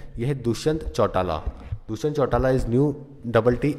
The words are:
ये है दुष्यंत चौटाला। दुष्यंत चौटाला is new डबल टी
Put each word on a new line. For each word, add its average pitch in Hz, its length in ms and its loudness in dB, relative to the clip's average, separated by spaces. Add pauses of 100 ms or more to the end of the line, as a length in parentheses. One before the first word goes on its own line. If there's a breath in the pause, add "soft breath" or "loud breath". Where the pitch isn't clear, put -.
(180 loud breath)
ये 117 80 -2
है 143 100 0
दुष्यंत 135 520 -2
चौटाला। 92 500 0 (500 loud breath)
दुष्यंत 147 280 -2
चौटाला 127 340 2
is 123 200 2
new 139 240 4 (340)
डबल 117 280 4
टी 143 240 0